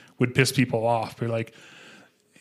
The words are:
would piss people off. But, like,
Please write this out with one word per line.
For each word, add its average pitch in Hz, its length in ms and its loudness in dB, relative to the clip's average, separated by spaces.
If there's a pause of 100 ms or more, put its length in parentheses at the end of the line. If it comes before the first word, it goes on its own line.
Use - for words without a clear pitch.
(180)
would 123 160 0
piss 131 160 4
people 120 340 0
off. 113 320 0
But, 117 120 -4
like, 113 260 -4 (880)